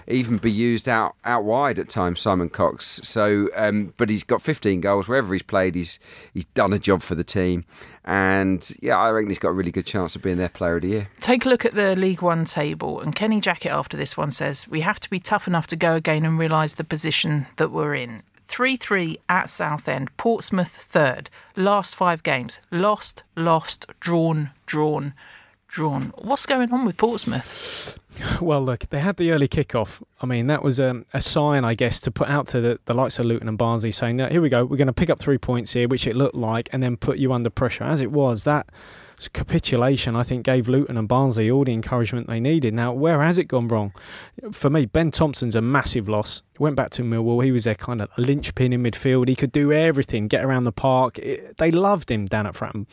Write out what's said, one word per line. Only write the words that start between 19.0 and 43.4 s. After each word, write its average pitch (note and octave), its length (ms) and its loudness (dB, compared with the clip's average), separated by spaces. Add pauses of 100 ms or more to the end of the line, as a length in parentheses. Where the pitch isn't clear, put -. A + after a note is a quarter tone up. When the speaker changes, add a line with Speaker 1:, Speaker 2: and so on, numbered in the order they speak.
Speaker 2:
at F3+ 200 2
Southend, D3+ 680 -4
Portsmouth G3 580 0
third. - 540 0 (260)
Last G3 400 2
five E3+ 260 0
games, B2+ 380 -4 (100)
lost, G3+ 540 0 (140)
lost, E3 480 0 (160)
drawn, E3 500 0 (140)
drawn, D3 480 -2 (560)
drawn. C#3+ 480 -2
What's C4+ 280 -2
going B3 280 2
on B3+ 100 2
with F#3 140 0
Portsmouth? - 1000 -4 (440)
Speaker 3:
Well, D3 200 2
look, B2+ 280 -4
they C#3+ 100 -4
had F3+ 160 0
the E3+ 160 2
early C#3+ 160 4
kickoff. - 560 -2 (160)
I C3+ 60 -6
mean, B2 220 0
that D3 160 0
was, C#3 180 2
um, B2 320 0
a C3+ 80 0
sign, D3 420 2
I A#2 120 2
guess, A#2 260 0
to B2+ 100 -2
put - 160 -2
out C#3 200 0
to B2+ 120 -2
the, A#2 240 2
the A#2+ 100 -2
likes B2 260 0
of A#2+ 60 0
Luton A2+ 220 0
and G#2+ 100 -4
Barnsley A2+ 360 0
saying, A#2+ 240 -2
"No, C3 100 0
here E3+ 140 2
we D3+ 80 4
go, B2 160 4
we're C#3 100 -4
gonna C3+ 160 2
pick E3 180 0
up D3 100 2
three C#3 180 2
points A#2+ 340 -2
here," A#2+ 160 2
which B2+ 180 0
it A#2 120 -2
looked C#3 180 2
like, A2+ 380 -2
and C3 100 0
then B2 140 0
put - 220 -2
you C3 120 2
under A#2+ 180 0
pressure. A#2 360 -2
As C#3+ 160 0
it A#2+ 100 -2
was, C3 320 2
that D3 240 0 (640)
capitulation, B2+ 840 0
I B2 80 0
think, B2 200 -4
gave B2+ 240 2
Luton C3 300 2
and G#2+ 100 -2
Barnsley B2 440 2
all C#3 120 4
the B2+ 100 0
encouragement A#2 520 -2
they A2+ 140 -4
needed. C3 340 2
Now, A#2+ 180 0
where D3 300 2
has E3+ 160 2
it F3+ 60 4